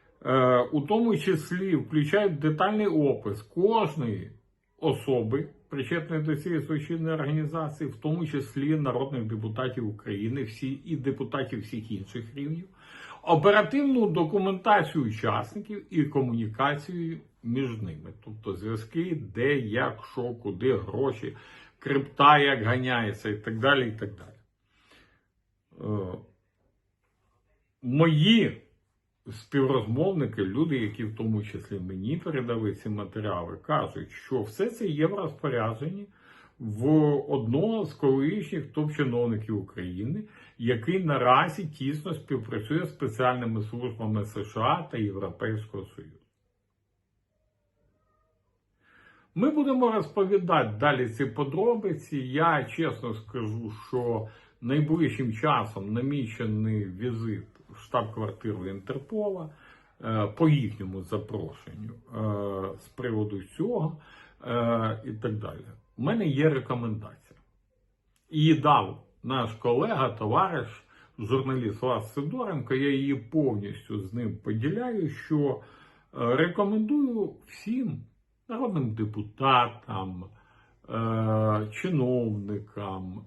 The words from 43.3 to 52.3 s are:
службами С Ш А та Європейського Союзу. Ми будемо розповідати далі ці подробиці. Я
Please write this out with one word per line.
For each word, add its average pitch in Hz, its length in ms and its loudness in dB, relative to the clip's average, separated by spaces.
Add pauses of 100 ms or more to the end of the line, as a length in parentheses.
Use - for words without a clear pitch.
службами 110 600 -4
С 104 220 -6
Ш - 160 -6
А 156 220 2
та 135 160 -8
Європейського 101 840 -4
Союзу. - 340 -20 (3250)
Ми 240 160 4
будемо 262 420 4
розповідати 180 840 2
далі 131 300 2
ці 135 180 -2
подробиці. 160 920 0
Я 143 460 2